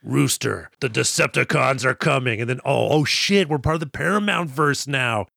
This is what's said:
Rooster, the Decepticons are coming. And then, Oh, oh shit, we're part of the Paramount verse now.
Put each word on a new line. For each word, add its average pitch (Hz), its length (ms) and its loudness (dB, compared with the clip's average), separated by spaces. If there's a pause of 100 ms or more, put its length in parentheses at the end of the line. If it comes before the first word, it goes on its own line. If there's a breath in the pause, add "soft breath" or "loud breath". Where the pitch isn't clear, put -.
Rooster, 120 680 -2 (100)
the 139 80 -2
Decepticons 131 960 0
are 127 100 2
coming. 127 460 0
And 120 100 -4
then, 127 140 -2
Oh, 120 260 2
oh 151 140 4
shit, 196 440 2
we're 151 100 -2
part 151 160 0
of 160 60 -2
the 160 60 -6
Paramount 180 640 -2
verse 143 360 0
now. 123 400 0 (100)